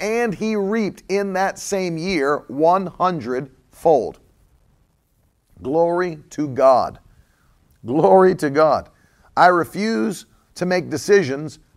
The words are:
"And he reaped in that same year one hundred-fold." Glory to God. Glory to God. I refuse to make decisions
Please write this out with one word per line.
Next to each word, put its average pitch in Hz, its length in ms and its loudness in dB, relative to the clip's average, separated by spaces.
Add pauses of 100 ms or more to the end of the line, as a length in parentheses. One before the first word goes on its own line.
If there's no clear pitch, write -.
"And 220 340 -4
he 220 220 -4
reaped 202 520 -4
in 196 260 -4
that 185 240 -4
same 185 380 -6
year 156 520 -2
one 170 380 2
hundred-fold." 139 1300 -2 (1400)
Glory 170 560 -2 (120)
to 147 180 -8
God. 127 500 2 (840)
Glory 185 520 4
to 147 140 -2
God. 139 400 0 (460)
I 156 100 6
refuse 202 800 -2 (300)
to 175 100 -4
make 180 240 -2
decisions 151 680 0 (160)